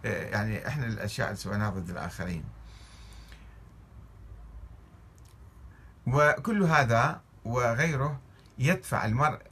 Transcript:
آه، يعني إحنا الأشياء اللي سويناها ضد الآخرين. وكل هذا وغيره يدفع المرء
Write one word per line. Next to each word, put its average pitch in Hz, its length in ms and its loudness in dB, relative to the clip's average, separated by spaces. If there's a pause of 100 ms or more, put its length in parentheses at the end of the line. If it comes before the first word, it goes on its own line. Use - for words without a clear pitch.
آه، 95 240 -2
يعني 107 380 -2
إحنا 131 180 -2
الأشياء 107 420 -2
اللي - 120 -4
سويناها 104 300 0
ضد 90 200 -4
الآخرين. 85 540 -6 (3750)
وكل 147 560 4
هذا 139 580 4 (240)
وغيره 131 760 0 (380)
يدفع 127 480 2
المرء 131 340 2 (120)